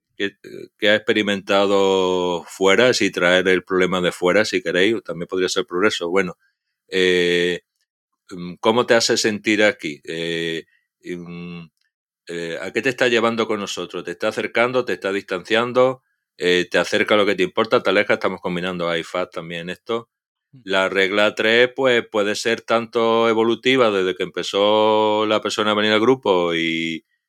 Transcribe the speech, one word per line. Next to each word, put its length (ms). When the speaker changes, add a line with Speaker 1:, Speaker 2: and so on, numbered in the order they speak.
Speaker 1:
que, 220
que 120
ha 60
experimentado 1500
fuera, 460
si 180
traer 380
el 140
problema 360
de 140
fuera, 320
si 180
queréis, 400
también 240
podría 220
ser 160
progreso? 440
Bueno, 280
eh, 760
mm, 320
¿cómo 240
te 80
hace 240
sentir 440
aquí? 440
Eh, 600
mm, 600
eh, 340
¿a 100
qué 100
te 80
está 180
llevando 380
con 140
nosotros? 440
¿Te 80
está 180
acercando, 560
te 80
está 180
distanciando? 880
Eh, 320
¿te 100
acerca 360
lo 100
que 100
te 80
importa, 380
te 100
aleja? 240
Estamos 260
combinando 480
aifas 400
también 400
esto. 400
Speaker 2:
Mm. 140
Speaker 1:
La 240
regla 440
tres, 400
pues, 380
puede 240
ser 240
tanto 720
evolutiva 600
desde 260
que 80
empezó 1040
la 120
persona 320
a 40
venir 180
al 80
grupo 520
y, 520